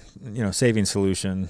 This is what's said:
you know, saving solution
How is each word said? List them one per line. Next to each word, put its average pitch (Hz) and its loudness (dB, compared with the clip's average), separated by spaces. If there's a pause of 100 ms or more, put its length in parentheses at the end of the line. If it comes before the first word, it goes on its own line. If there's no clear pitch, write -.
(320)
you 117 -4
know, 98 0
saving 110 4
solution 95 0